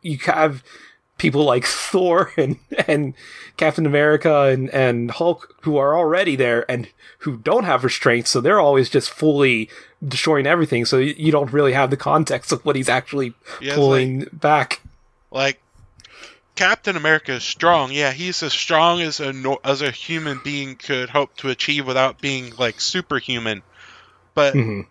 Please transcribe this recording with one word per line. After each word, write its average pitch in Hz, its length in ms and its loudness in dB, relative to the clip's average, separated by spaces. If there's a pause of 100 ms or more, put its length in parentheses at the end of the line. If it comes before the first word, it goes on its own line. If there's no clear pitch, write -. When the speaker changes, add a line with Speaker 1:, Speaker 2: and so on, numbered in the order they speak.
Speaker 1:
you 156 180 -6
have 151 440 0 (560)
people 139 240 2
like 127 220 2
<laughs> - 20 -2
Thor 180 680 0
and, 139 200 -2 (300)
and 147 260 -2 (440)
Captain 156 280 0
America 147 600 2
and, 131 260 0
and 120 400 0
Hulk 170 420 -2 (100)
who 151 140 0
are 139 180 2
already 170 420 2
there 120 340 2
and 123 160 -4 (320)
who 131 180 -6
don't 190 280 0
have 131 180 0
restraints, 120 480 0
so 131 100 2
they're 190 200 4
always 139 280 4
just - 220 0
fully 139 580 2 (340)
destroying 143 440 0
everything, 147 380 0
so 135 120 2
y-, 139 200 2
you 156 140 0
don't 143 220 0
really 139 200 4
have 135 180 2
the 139 60 -2
context 147 560 0
of 123 120 -6
what 143 120 0
he's 131 120 -2
actually 127 440 -2 (280)
Speaker 2:
Yeah, 131 60 -8
it's 143 80 -2
Speaker 1:
pulling 135 460 2
Speaker 2:
like, - 180 -12
Speaker 1:
back. 147 420 0 (480)
Speaker 2:
like, 135 300 -2 (960)
Captain 190 420 0
America 156 360 0
is 120 100 -6
strong. 156 480 2
Yeah, 139 200 0
he's 175 320 -8
as 147 80 -4
strong 170 500 2
as 156 200 -6
a 139 100 -6
nor-, 135 320 -4
as 139 180 0
a 143 100 -2
human 156 520 -8
being 139 320 -8
could 127 340 -6
hope 143 280 -2
to 135 120 -6
achieve 143 380 -4
without 131 320 0
being, 131 380 -6
like, 120 240 -2
superhuman. 120 840 -4 (680)
But 143 220 2
Speaker 1:
Mm-hmm. 110 360 -2